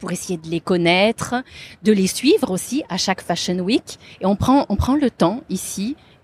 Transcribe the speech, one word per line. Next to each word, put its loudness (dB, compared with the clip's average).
pour -8
essayer -6
de -12
les -2
connaître, 2
de 4
les 4
suivre 2
aussi -4
à -6
chaque -2
Fashion -2
Week. -2
Et -2
on 4
prend, 2
on 0
prend 2
le 2
temps 0
ici. -6